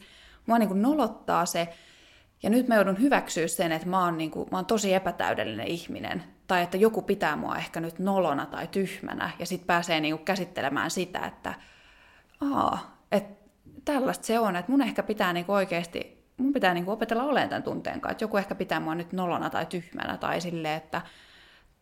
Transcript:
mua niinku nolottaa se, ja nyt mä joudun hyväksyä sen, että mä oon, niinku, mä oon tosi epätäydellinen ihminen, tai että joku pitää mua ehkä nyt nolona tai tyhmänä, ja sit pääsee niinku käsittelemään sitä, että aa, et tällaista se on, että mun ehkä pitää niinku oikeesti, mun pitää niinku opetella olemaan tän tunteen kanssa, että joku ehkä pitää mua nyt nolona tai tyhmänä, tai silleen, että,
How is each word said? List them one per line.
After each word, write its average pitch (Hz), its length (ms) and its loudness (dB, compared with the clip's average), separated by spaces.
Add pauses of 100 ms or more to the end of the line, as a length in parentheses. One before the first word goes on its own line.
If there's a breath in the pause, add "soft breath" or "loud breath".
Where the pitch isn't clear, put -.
(460 loud breath)
mua 226 140 4
niinku 196 160 2
nolottaa 208 680 2
se, 170 220 -2 (760 loud breath)
ja 202 60 0
nyt 247 180 4
mä 233 80 4
joudun 190 240 4
hyväksyä 214 480 2
sen, 170 240 0
että 160 160 -2
mä 180 160 2
oon, 170 140 2
niinku, 160 340 -4
mä 185 60 -2
oon 185 80 -2
tosi 202 280 2
epätäydellinen 110 760 0
ihminen, - 560 -4 (240)
tai 180 140 2
että 175 160 -2
joku 208 240 6
pitää 180 340 0
mua - 200 -4
ehkä 165 240 -6
nyt 165 200 -6
nolona 175 460 2
tai 160 220 -8
tyhmänä, - 640 -4 (100)
ja 170 60 -6
sit 175 220 -6
pääsee 175 320 2
niinku 156 260 -2
käsittelemään 170 640 -2
sitä, 180 280 -4
että - 340 -8 (1000 soft breath)
aa, - 480 -2 (100)
et 202 120 4 (600)
tällaista 262 400 0
se 226 140 2
on, 208 160 2
että 180 160 -4
mun 277 100 6
ehkä 202 220 0
pitää 202 300 0
niinku 175 200 -2
oikeesti, 180 720 -2 (120)
mun 269 160 2
pitää 190 200 4
niinku 175 180 -2
opetella 226 320 0
olemaan 233 260 2
tän - 140 -2
tunteen - 380 -6
kanssa, - 100 -4
että - 120 -6
joku 214 140 0
ehkä 190 180 -2
pitää 180 240 -2
mua 160 160 -4
nyt 170 180 -8
nolona 170 360 -2
tai 165 160 -4
tyhmänä, - 520 -6
tai 165 240 -2
silleen, 160 360 -4
että, 160 240 -8 (800 loud breath)